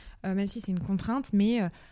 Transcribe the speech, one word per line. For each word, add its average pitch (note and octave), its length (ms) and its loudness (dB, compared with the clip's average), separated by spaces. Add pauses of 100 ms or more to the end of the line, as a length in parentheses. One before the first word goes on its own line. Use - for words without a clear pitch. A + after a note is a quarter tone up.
(260)
euh, F#3+ 80 0
même G3 120 0
si G#3 140 -2
c'est F#3+ 120 0
une F3 80 -2
contrainte, A3 520 -2
mais, G#3 300 4
euh, F3 60 0 (240)